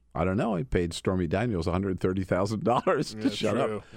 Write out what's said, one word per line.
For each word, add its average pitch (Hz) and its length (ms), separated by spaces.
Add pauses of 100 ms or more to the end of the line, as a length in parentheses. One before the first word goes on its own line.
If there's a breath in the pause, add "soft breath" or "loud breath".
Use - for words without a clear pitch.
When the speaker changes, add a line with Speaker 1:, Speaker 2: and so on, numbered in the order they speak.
(160)
Speaker 1:
I 82 100
don't 92 120
know. 208 180
He 165 80
paid 87 300
Stormy 92 340
Daniels 95 400
a 90 40
hundred 95 280
thirty 95 240
thousand 98 400
dollars 131 480
to 208 60
Speaker 2:
That's 170 180
Speaker 1:
shut - 180
Speaker 2:
true. 110 240
Speaker 1:
up. 98 60 (140)